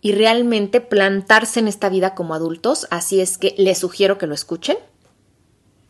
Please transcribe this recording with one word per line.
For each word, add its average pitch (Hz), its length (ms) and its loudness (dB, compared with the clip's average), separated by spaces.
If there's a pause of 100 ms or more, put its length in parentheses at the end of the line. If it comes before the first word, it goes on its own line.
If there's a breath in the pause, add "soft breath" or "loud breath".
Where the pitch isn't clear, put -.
y 208 120 0
realmente 220 680 2
plantarse 208 800 2
en 220 80 2
esta 202 200 -4
vida 185 260 0
como 165 200 -6
adultos, 165 560 -4
así 175 300 0
es 185 180 -2
que 190 200 -2
les 190 200 2
sugiero 196 400 0
que 180 80 -4
lo 147 80 -6
escuchen. 175 420 -6 (1120)